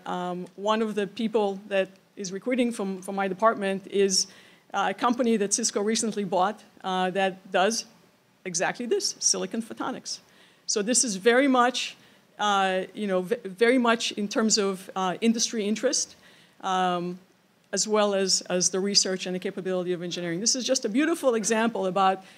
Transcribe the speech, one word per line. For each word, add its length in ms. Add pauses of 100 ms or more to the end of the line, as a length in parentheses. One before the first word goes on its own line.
um, 500
one 260
of 140
the 120
people 600
that 220 (260)
is 160
recruiting 400
from, 300
from 140
my 120
department 600
is, 400 (460)
uh, 160
a 40
company 440
that 160
Cisco 280
recently 420
bought, 400 (200)
uh, 280
that 400
does 340 (600)
exactly 400
this, 340
silicon 420
photonics. 580 (460)
So 160
this 220
is 140
very 320
much, 480 (420)
uh, 440 (100)
you 140
know, 140
v-, 220
very 340
much 360
in 140
terms 300
of, 380
uh, 240
industry 480
interest, 480 (460)
um, 580 (540)
as 140
well 260
as, 360
as 200
the 100
research 460
and 100
the 40
capability 520
of 100
engineering. 380
This 160
is 80
just 220
a 40
beautiful 460
example 500
about, 380 (140)